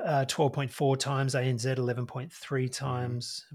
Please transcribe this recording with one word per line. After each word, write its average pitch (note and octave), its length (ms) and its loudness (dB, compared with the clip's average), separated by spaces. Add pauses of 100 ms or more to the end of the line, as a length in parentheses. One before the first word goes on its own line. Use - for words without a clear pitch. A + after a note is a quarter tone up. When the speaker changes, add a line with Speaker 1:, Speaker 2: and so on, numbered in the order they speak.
Speaker 1:
uh, C#3 200 4
twelve C3+ 280 2
point C#3 180 -2
four C3+ 260 2
times, C3+ 380 0
A B2+ 80 2
N B2+ 160 2
Z B2 140 0
eleven B2 340 0
point C3 260 -8
three C3 360 -2
Speaker 2:
Mm-hmm. C3+ 160 -6
Speaker 1:
times, B2 600 -4 (100)